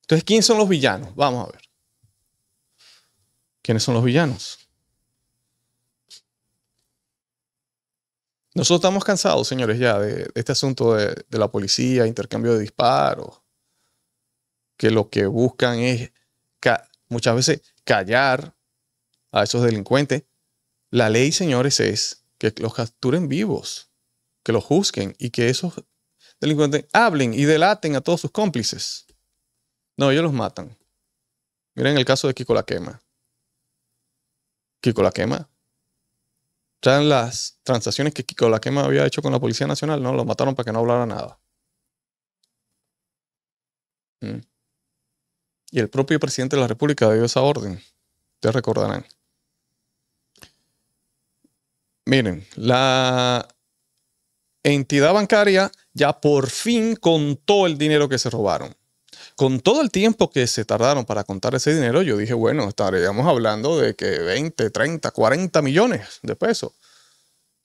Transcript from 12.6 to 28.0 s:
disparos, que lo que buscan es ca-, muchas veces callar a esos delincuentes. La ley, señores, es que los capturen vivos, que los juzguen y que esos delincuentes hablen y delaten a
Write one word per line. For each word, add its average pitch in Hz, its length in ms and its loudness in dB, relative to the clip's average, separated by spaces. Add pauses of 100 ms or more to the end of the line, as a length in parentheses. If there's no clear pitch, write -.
disparos, - 840 0 (1300)
que 110 160 0
lo 110 180 0
que 104 160 0
buscan 120 540 0
es 123 320 -4 (480)
ca-, - 280 0 (200)
muchas 117 260 0
veces 131 280 0 (200)
callar 127 720 0 (800)
a 107 100 2
esos 120 220 0
delincuentes. 123 580 0 (680)
La 117 200 2
ley, 127 220 2
señores, 135 480 0
es - 440 -4 (140)
que 117 200 -2
los 110 140 -6
capturen 135 560 -4
vivos, 151 600 -6 (540)
que 113 80 -2
los 113 120 2
juzguen 139 540 -2
y 123 120 -8
que 117 180 0
esos 170 260 -4 (640)
delincuentes 147 520 0
hablen 151 420 2
y 139 120 2
delaten 160 500 2
a 131 40 -2